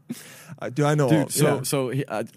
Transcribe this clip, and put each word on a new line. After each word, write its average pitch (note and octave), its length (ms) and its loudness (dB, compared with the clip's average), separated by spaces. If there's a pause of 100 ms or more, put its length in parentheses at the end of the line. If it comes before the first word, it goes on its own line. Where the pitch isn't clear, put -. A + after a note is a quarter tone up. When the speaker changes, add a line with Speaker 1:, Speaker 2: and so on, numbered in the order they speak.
(600)
Speaker 1:
Uh, - 100 -6
do C#3 160 0
I D3+ 80 4
know D3 140 4
Speaker 2:
Dude, D#3+ 100 6
Speaker 1:
all, - 100 0
Speaker 2:
so, D3 280 2
Speaker 1:
yeah. C3+ 60 -4
Speaker 2:
so C3+ 280 -2
he, C3+ 180 -4
I, G#2+ 120 -4
I'm A#2 60 -6 (100)